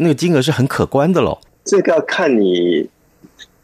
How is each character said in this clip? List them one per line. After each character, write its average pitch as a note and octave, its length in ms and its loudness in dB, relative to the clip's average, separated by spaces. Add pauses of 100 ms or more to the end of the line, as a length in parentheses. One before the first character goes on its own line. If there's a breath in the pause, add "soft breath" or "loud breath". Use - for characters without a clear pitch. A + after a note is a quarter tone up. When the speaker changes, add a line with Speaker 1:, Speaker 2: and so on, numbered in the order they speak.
Speaker 1:
那 E3+ 80 2
个 D3+ 60 2
金 E3+ 200 0
额 B2+ 80 2
是 C#3+ 80 -2
很 B2 160 0
可 - 180 -2
观 D3 280 0
的 E3+ 80 0
咯。 F#2 180 -2 (260)
Speaker 2:
这 G3+ 180 0
个 F3+ 100 0
要 D#3+ 80 2
看 D3 400 -2
你 F2 480 0 (760 loud breath)